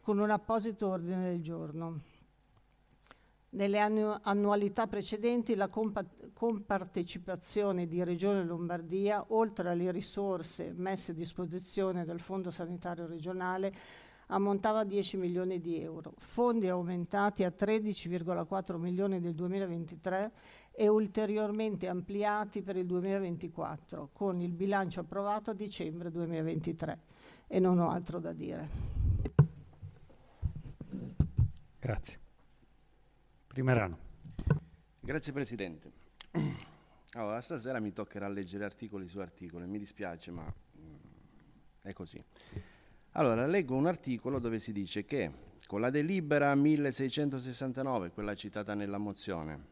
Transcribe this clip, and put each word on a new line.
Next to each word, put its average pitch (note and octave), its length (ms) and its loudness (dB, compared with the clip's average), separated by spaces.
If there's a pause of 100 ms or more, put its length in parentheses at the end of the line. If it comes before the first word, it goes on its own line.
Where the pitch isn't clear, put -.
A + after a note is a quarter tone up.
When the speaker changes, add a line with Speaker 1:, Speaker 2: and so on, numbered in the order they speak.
Speaker 1:
con G#3 180 2
un G#3 120 4
apposito G#3 580 2
ordine F#3 340 0
del F3+ 180 0
giorno. E3 600 -6 (1500)
Nelle G3+ 280 2
annu-, G#3+ 440 4
annualità G3+ 680 4
precedenti A3 680 0
la G3 140 2
compa-, G#3 360 -2 (280)
compartecipazione F#3 1500 -2
di E3 160 0
Regione F#3 400 2
Lombardia, F3 840 0
oltre A3 420 2
alle F3 220 2
risorse F3 800 -4
messe F#3 380 -4
a - 20 -4
disposizione F3+ 920 -2
dal E3+ 140 -4
Fondo F#3 320 -4
Sanitario F3 560 -6
Regionale, F#3 680 -2 (580)
ammontava G3+ 500 4
a G#3+ 40 2
dieci G3 320 -2
milioni F3+ 440 0
di E3 200 -4
euro, E3 380 -10
fondi A#3 500 2
aumentati F3+ 760 2
a F3+ 60 4
tredici G#3+ 580 0
virgola E3+ 360 0
quattro F#3 340 -2
milioni F3+ 400 2
nel E3+ 160 -2
duemilaventitré F3+ 960 -2 (420)
e G#3 160 4
ulteriormente G#3+ 1000 2
ampliati G3+ 720 -2
per F#3 140 -4
il F#3 100 0
duemilaventiquattro, F3 1300 -2
con F#3 280 0
il F3 120 0
bilancio F#3 480 0
approvato G3+ 500 -2
a G#3+ 40 -2
dicembre F3 560 -6
duemilaventitré. E3 880 -2 (500)
E G3+ 100 2
non F3+ 220 8
ho E3+ 100 6
altro F3 300 -2
da E3 120 -6
dire. D#3 360 -6 (3000)
Speaker 2:
Grazie. - 380 -4 (1300)
Primerano. B2 500 4 (1040)
Speaker 3:
Grazie, C#3+ 320 -4
Presidente. G2 580 -4 (400)
<clears throat> D3+ 380 -2 (460)
Allora, A2 260 -2
stasera B2 400 -4
mi G#2 120 -2
toccherà G2+ 360 -6
leggere G2+ 360 -4
articoli G2+ 440 -8
su F2+ 100 -10
articoli, F2 480 -10
mi G2+ 120 -4
dispiace, F2+ 520 -8
ma, E2+ 140 -10
mm, - 500 -14 (880)
è G2 100 -10
così. E2 300 -12 (920)
Allora, B2 300 4
leggo D#3 300 2
un C#3 120 4
articolo C3+ 520 0
dove A2+ 220 0
si A#2 100 -6
dice G2+ 340 -2
che G2+ 280 -2 (340)
con G2+ 140 -2
la B2 100 2
delibera D3 640 4
milleseicentosessantanove, C3+ 1600 2
quella G#2 260 -4
citata G#2 380 -4
nella G2+ 240 0
mozione E2 720 -4